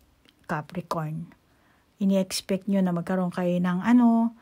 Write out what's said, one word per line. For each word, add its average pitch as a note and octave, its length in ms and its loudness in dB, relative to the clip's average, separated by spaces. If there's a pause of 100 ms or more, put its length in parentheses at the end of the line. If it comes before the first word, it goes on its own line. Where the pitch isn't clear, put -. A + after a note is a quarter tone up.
(460)
Capricorn. D#3+ 840 -8 (640)
Ini-expect F#3+ 720 -2
nyo G3 160 2
na F3+ 80 0
magkaroon F3 400 -2
kayo F3+ 260 -2
ng F3+ 220 0
ano, A#3 600 4